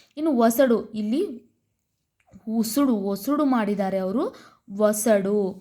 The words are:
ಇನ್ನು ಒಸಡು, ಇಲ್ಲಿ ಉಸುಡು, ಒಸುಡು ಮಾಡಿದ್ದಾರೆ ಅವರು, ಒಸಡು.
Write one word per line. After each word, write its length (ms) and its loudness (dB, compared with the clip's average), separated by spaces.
ಇನ್ನು 140 0
ಒಸಡು, 600 2
ಇಲ್ಲಿ 300 -4
ಉಸುಡು, 480 0
ಒಸುಡು 500 -2
ಮಾಡಿದ್ದಾರೆ 520 0
ಅವರು, 380 -2
ಒಸಡು. 600 2